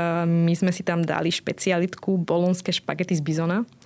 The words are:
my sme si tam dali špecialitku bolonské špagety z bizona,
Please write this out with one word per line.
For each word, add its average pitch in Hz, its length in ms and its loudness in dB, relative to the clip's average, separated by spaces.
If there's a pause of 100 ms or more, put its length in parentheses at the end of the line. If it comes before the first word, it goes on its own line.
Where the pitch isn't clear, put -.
(280)
my 170 240 4
sme 180 240 2
si 180 80 -6
tam 170 180 0
dali 160 300 0
špecialitku 185 880 -2
bolonské 175 560 0
špagety 175 400 -4
z 151 80 0
bizona, 170 400 -2 (220)